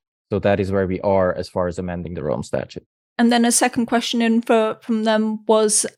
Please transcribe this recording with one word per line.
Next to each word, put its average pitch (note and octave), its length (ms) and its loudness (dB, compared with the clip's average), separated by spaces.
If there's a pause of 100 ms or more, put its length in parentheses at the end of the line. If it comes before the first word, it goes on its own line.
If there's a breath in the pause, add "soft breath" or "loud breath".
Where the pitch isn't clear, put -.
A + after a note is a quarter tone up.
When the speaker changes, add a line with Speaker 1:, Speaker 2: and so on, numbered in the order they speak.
(300)
Speaker 1:
So G#2 80 -2
that G2+ 220 2
is F#2+ 120 -2
where G2 140 0
we F2+ 160 -4
are F#2+ 320 2
as - 160 -8
far F2+ 180 -2
as F2 120 -8
amending F2 340 -8
the D#2+ 100 -8
Rome C2 200 -4
Statute. - 420 -8 (320)
Speaker 2:
And A#3 140 4
then A#3 120 2
a A#3 80 2
second A#3+ 360 0
question A#3 340 0
in A3+ 220 2
for, A3 400 2
from A3 200 -4
them A3 440 0
was G#3+ 380 4 (120)